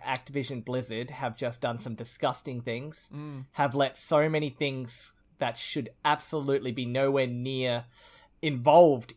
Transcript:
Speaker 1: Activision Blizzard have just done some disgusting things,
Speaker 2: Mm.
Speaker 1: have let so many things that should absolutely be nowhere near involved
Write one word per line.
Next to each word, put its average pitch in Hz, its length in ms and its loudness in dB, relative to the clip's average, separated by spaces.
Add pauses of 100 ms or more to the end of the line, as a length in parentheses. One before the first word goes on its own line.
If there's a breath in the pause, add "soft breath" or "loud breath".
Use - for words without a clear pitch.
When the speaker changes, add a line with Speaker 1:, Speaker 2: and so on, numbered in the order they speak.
Speaker 1:
Activision 131 580 -6
Blizzard 123 460 -4
have 131 260 -6
just 120 240 -6
done 117 180 -2
some 113 180 -8
disgusting 127 640 -4
things, 127 520 -8
Speaker 2:
Mm. 143 400 -12
Speaker 1:
have 139 220 2
let 139 220 2
so 156 320 2
many 151 220 0
things 131 600 -6 (260)
that 117 200 -2
should 123 300 -6 (160)
absolutely 139 680 0
be 123 160 -6
nowhere 135 400 2
near 123 600 -2 (560 soft breath)
involved 147 760 6